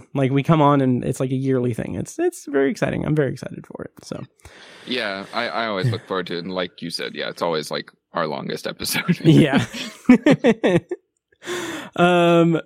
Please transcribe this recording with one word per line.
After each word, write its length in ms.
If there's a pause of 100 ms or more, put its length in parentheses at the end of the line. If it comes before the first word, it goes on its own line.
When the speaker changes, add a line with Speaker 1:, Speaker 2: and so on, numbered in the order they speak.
(140)
Speaker 1:
like, 180
we 120
come 180
on 200
and 220
it's, 160
like, 120
a 40
yearly 380
thing. 220
It's, 240
it's 260
very 240
exciting. 340
I'm 120
very 160
excited 340
for 200
it. 200
So 180 (600)
Speaker 2:
Yeah, 480
I, 160
I 160
always 260
look 160
forward 200
to 80
it. 80
And 100
like 300
you 80
said, 240
yeah, 140
it's 120
always, 300
like, 200 (220)
our 140
longest 400
episode. 520
<laughs> 40
Speaker 1:
Yeah. 420 (420)
<laughs> 720 (1160)
Um, 720